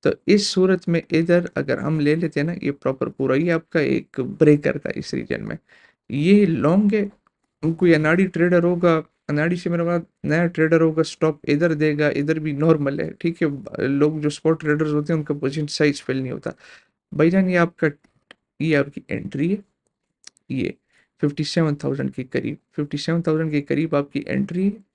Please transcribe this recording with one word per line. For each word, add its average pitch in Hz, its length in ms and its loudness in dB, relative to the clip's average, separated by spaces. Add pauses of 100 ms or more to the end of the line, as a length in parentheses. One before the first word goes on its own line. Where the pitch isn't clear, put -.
तो - 80 2 (160)
इस 202 200 4
सूरत 185 420 0
में 170 120 0 (100)
इधर 175 460 2
अगर 143 220 -2
हम 156 200 -2
ले 147 160 2
लेते 165 240 -4
हैं 147 80 -2
ना, 170 60 -6
ये - 180 -4
प्रॉपर 135 380 -4
पूरा, 135 260 -2
ये 165 140 0
आपका 165 300 -2
एक 135 400 -2
ब्रेकर 147 600 4
था - 180 -8
इस - 160 -10
रीजन 57 300 -6
में, 53 140 -10 (520)
ये 185 360 4
लॉन्ग 175 480 2
है। 202 180 -2 (520)
कोई 165 300 2
अनाड़ी 160 340 2
ट्रेडर 175 360 2
होगा, 175 320 2 (340)
अनाड़ी 160 280 0
से 175 120 -6
मेरा 170 140 -2
मतलब 170 220 -2 (200)
नया 156 220 0
ट्रेडर 160 340 2
होगा, 160 220 2
स्टॉप 156 420 -2
इधर 156 280 2
देगा, 151 360 2
इधर 151 300 0
भी 151 140 -4
नॉर्मल 143 480 2
है, 156 80 -4 (120)
ठीक 170 220 -2
है। 139 440 -4
लोग 151 340 0
जो 147 80 0
स्पॉट 156 300 -2
ट्रेडर्स 151 340 0
होते 151 200 -2
हैं 160 40 0
उनका 151 160 -4
पोजीशन 147 340 -4
साइज 147 340 0
फिल 135 200 -4
नहीं 127 100 -6
होता। - 220 -8 (580)
भाईजान 175 380 2
ये 180 80 0
आपका, 165 320 0 (720)
ये 156 140 2
आपकी 139 340 -2
एंट्री 160 400 -4
है, 202 140 -4 (880)
ये 127 220 -4 (480)
फिफ्टी 147 220 -2
सेवन 151 320 0
थाउजेंड 139 360 -6
के 131 120 -10
करीब, 120 340 -6 (180)
फिफ्टी 147 220 -6
सेवन 165 240 -2
थाउजेंड 160 300 -2
के 147 100 0
करीब 143 340 -2
आपकी 143 320 -4
एंट्री 175 380 -4
है। 202 300 -6